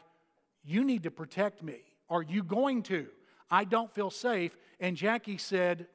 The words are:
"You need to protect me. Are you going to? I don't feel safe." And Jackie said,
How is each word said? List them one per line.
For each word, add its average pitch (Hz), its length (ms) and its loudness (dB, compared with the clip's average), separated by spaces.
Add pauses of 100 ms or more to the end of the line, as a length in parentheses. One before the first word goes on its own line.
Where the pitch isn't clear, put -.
(640)
"You 185 220 0
need 233 200 2
to 165 60 -4
protect 190 520 -4
me. 147 200 -12 (260)
Are 170 140 0
you 180 200 -2
going 233 420 2
to? 156 240 -4 (420)
I 190 140 4
don't 226 300 0
feel 196 160 -2
safe." 190 460 -2 (240)
And 180 160 0
Jackie 208 420 -2
said, 175 560 0